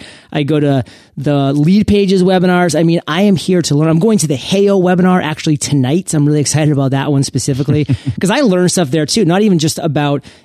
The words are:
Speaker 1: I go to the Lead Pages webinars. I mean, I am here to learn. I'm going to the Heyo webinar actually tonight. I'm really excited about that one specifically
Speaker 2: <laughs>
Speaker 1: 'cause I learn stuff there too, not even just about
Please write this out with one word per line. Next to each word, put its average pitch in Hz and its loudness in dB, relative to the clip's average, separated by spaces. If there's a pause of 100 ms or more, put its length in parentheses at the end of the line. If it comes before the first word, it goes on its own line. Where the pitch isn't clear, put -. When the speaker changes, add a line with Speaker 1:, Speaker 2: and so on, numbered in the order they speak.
(320)
Speaker 1:
I 151 -2
go 147 -2
to 143 0 (340)
the 139 0
Lead 170 2
Pages 196 2
webinars. 180 2
I 160 2
mean, 170 0
I 165 -2
am 202 2
here 180 0
to 143 -2
learn. 156 2
I'm 160 2
going 214 2
to 156 -2
the 143 -4
Heyo 196 0
webinar 180 2
actually 151 -2
tonight. 147 -2
I'm 147 2
really 151 2
excited 151 0
about 135 0
that 135 -2
one 139 2
specifically 139 -2
Speaker 2:
<laughs> - -4
Speaker 1:
'cause - 0
I 262 0
learn 180 2
stuff 165 -2
there 156 0
too, 156 0
not 180 2
even 196 2
just 151 -2
about 143 -2 (200)